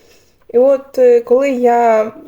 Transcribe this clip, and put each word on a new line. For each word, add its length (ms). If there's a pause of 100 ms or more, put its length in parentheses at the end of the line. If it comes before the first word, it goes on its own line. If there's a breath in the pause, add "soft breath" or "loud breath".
(520 soft breath)
І 60
от, 400
е, 220
коли 300
я 640 (160)